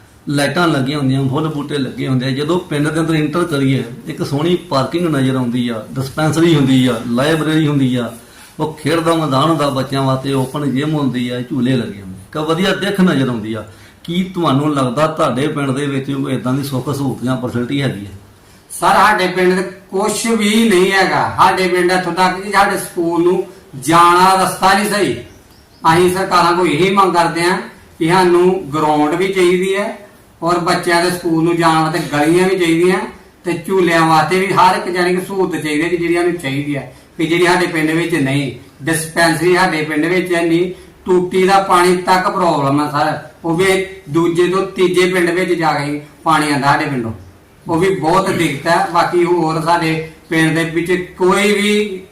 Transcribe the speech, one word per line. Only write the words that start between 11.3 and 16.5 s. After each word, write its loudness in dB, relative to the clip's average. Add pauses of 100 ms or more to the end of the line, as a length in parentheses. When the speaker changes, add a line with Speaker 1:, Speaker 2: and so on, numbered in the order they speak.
Speaker 1:
ਝੂਲੇ -2
ਲੱਗੇ -6
ਹੁੰਦੇ -14
ਆ, -20
ਇੱਕ -4
ਵਧੀਆ 0
ਦਿੱਖ -2
ਨਜ਼ਰ 2
ਆਉਂਦੀ -6
ਆ। -8 (400)
ਕੀ -2 (120)
ਤੁਹਾਨੂੰ 0
ਲੱਗਦਾ 0
ਤੁਹਾਡੇ -2
ਪਿੰਡ -4
ਦੇ -4
ਵਿੱਚ -4
ਕੋਈ -4
ਏਦਾਂ -2